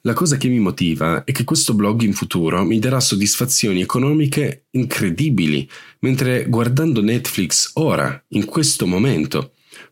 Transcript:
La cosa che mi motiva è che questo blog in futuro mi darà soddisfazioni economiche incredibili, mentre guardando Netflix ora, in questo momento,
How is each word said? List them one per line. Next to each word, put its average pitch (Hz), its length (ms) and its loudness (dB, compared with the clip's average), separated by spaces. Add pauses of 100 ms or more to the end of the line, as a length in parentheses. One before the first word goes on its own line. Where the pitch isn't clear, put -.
La 120 120 -2
cosa 147 240 0
che 139 100 -2
mi 123 100 2
motiva 82 640 0
è - 80 -6
che 135 120 -2
questo 135 320 0
blog 104 260 2
in 101 120 2
futuro 85 520 0
mi 113 140 2
darà 127 200 2
soddisfazioni 101 800 0
economiche 139 880 0
incredibili, 95 1000 0 (300)
mentre 131 460 0
guardando 120 580 0
Netflix 107 720 -2
ora, 71 540 -2
in 101 160 0
questo 139 420 -2
momento, 90 680 0 (380)